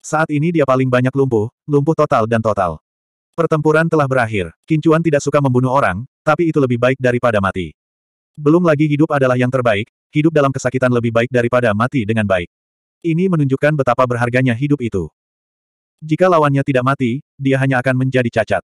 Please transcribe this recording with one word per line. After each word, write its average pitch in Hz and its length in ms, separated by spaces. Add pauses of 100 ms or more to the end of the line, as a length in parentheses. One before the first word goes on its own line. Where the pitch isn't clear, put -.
Saat 160 240
ini 151 240
dia 143 160
paling 131 160
banyak 127 320
lumpuh, 120 320 (160)
lumpuh 147 320
total 127 320
dan 113 160
total. 92 320 (560)
Pertempuran 156 560
telah 156 160
berakhir. 110 480 (160)
Qin 160 80
Chuan 160 240
tidak 151 240
suka 147 160
membunuh 127 320
orang, 113 320 (160)
tapi 156 320
itu 151 80
lebih 123 160
baik 127 240
daripada 120 400
mati. 92 320 (640)
Belum 151 240
lagi 156 240
hidup 147 240
adalah 131 240
yang 123 160
terbaik, 120 400 (240)
hidup 151 160
dalam 139 240
kesakitan 127 400
lebih 117 160
baik 113 240
daripada 120 400
mati 113 320
dengan 110 240
baik. 90 220 (500)
Ini 175 320
menunjukkan 147 480
betapa 123 240
berharganya 123 480
hidup 143 240
itu. 101 320 (960)
Jika 156 240
lawannya 147 320
tidak 131 240
mati, 135 480
dia 135 240
hanya 135 240
akan 131 160
menjadi 127 320
cacat. 101 360